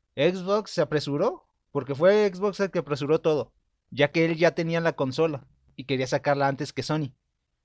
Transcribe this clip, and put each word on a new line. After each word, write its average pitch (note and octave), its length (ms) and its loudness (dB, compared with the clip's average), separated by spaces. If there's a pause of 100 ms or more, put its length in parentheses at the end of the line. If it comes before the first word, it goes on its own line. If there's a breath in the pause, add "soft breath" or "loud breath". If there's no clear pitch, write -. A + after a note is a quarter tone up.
(180)
Xbox F#3 540 0
se E3+ 100 0
apresuró, D3+ 640 -2 (240)
porque B2 240 -6
fue G3+ 340 4
Xbox F#3 300 -4
el G3 100 -2
que F3+ 100 -4
apresuró D3 420 0
todo, D3+ 320 0 (380)
ya C#3 200 2
que E3 140 4
él E3 100 0
ya E3 180 4
tenía E3 280 -2
la E3 100 2
consola D3 560 -2 (300)
y C3 80 -12
quería C3 220 -2
sacarla C#3 420 0
antes C#3 240 -6
que C3 100 -6
Sony. D3+ 300 -4 (520)